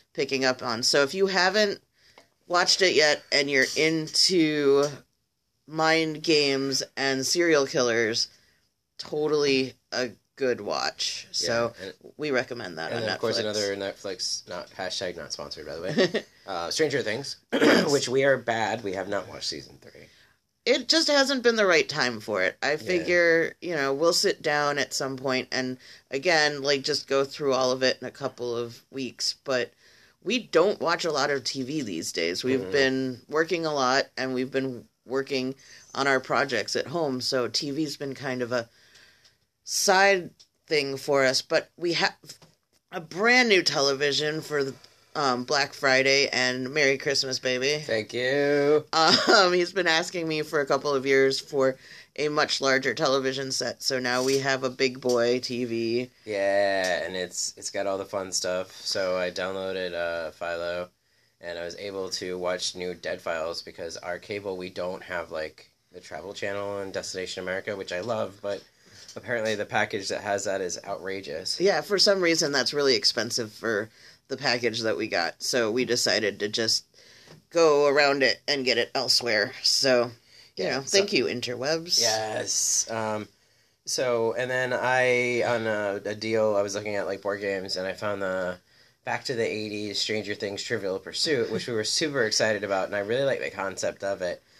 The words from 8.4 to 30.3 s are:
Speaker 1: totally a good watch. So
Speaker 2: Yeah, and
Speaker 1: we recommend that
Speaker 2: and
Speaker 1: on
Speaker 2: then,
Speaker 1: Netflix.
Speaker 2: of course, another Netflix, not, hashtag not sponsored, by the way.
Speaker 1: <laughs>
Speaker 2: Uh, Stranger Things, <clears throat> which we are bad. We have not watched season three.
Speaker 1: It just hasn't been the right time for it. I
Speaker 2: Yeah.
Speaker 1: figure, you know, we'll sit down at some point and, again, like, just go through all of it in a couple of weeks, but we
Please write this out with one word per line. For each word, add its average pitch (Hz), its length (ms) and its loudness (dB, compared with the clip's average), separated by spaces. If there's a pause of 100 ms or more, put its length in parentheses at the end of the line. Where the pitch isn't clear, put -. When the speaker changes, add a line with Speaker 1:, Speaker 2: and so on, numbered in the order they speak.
Speaker 1:
totally 147 800 0 (160)
a 120 200 -2 (240)
good 120 260 0
watch. 73 680 -4
So 117 480 0
Speaker 2:
Yeah, 95 80 -12
and - 60 -12 (240)
Speaker 1:
we 151 140 -4
recommend 117 460 -4
that 80 140 -6
Speaker 2:
and - 100 -4
Speaker 1:
on - 0 -
Speaker 2:
then, 107 100 -2
Speaker 1:
Netflix. - 40 -2
Speaker 2:
of - 60 -8
course, 107 180 0
another 104 360 -2
Netflix, - 760 -6
not, 87 220 -10
hashtag 92 460 -6
not 76 160 -10
sponsored, 73 320 -10
by 73 100 -10
the 82 60 -10
way. 160 480 0
Speaker 1:
<laughs> - 40 -20 (140)
Speaker 2:
Uh, 85 240 -6
Stranger 139 320 0
Things, 110 320 -6 (180)
<clears throat> 202 360 4
which 135 200 2
we 135 140 2
are 139 120 4
bad. 113 480 -2
We 98 100 -4
have 95 140 -6
not 101 220 -4
watched 73 180 -12
season 69 320 -10
three. - 200 -20 (640)
Speaker 1:
It 254 220 2
just 320 200 4
hasn't 277 360 4
been 233 120 6
the 214 100 4
right 165 240 6
time 123 300 0
for 104 240 0
it. - 180 0
I 135 100 0
Speaker 2:
Yeah. 156 60 -2
Speaker 1:
figure, 170 840 2
you 175 140 -6
know, 139 180 0
we'll 165 200 2
sit - 280 0
down 147 360 0
at 131 160 -2
some 135 240 -4
point 127 340 -2
and, 127 260 -4 (340)
again, 147 500 2
like, 139 220 2
just 143 240 -4
go 135 180 2
through 139 280 -2
all 127 180 2
of 131 120 -2
it 127 180 2
in 123 60 -10
a 107 40 -10
couple 123 440 -6
of 117 260 -8 (100)
weeks, 127 520 -6
but 127 280 -2 (520)
we 220 140 -2